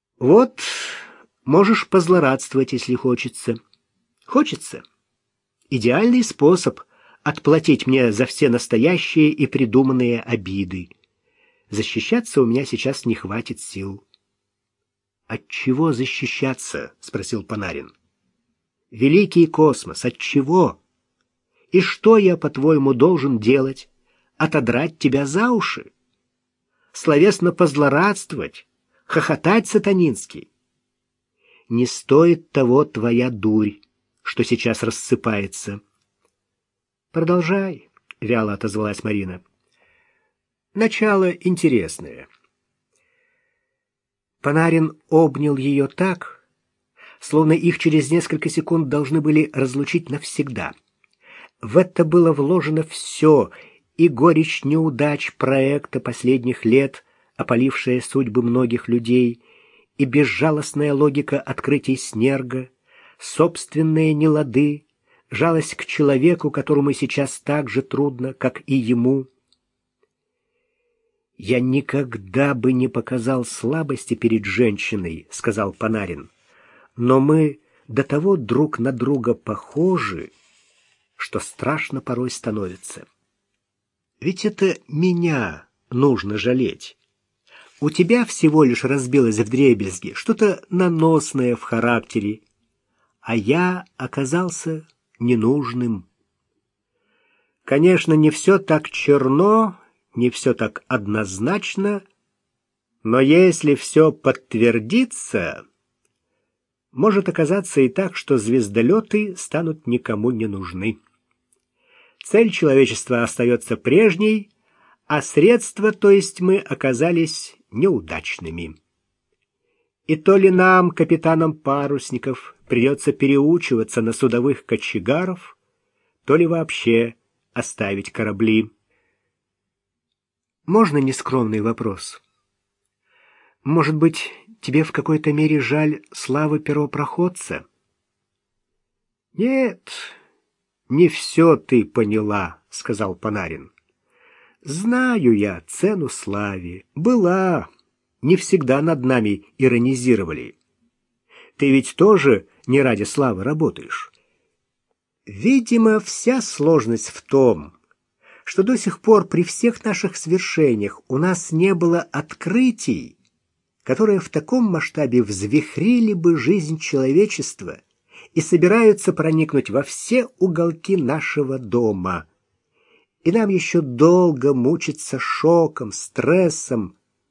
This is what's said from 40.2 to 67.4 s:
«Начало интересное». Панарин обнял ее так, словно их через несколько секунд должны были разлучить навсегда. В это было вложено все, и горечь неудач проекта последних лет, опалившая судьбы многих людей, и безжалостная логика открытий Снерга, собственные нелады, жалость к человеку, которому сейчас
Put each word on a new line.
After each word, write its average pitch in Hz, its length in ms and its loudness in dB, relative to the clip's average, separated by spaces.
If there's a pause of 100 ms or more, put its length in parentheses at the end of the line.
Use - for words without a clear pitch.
«Начало 202 560 0
интересное». 127 960 -2 (2250)
Панарин 160 640 0
обнял 147 480 2
ее 139 320 0
так, - 580 -6 (720)
словно 156 340 2
их 170 260 0
через 151 320 2
несколько 170 400 -2
секунд 160 400 -2
должны 147 320 -2
были 151 320 2
разлучить 135 560 -4
навсегда. 131 640 -8 (880)
В 113 160 2
это 180 260 2
было 165 300 4
вложено 156 480 0
все, - 680 2 (460)
и 165 120 6
горечь 156 540 2
неудач 147 720 -2
проекта 135 640 -2
последних 123 680 -2
лет, 135 360 2 (340)
опалившая 123 680 0
судьбы 123 400 -2
многих 120 460 -2
людей, 120 540 0 (540)
и 143 80 2
безжалостная 147 880 0
логика 139 480 0
открытий 135 560 -4
Снерга, 127 720 -4 (500)
собственные 160 920 0
нелады, 147 720 0 (440)
жалость 160 440 0
к - 100 -12
человеку, 147 640 2
которому 143 420 0
сейчас 139 480 -4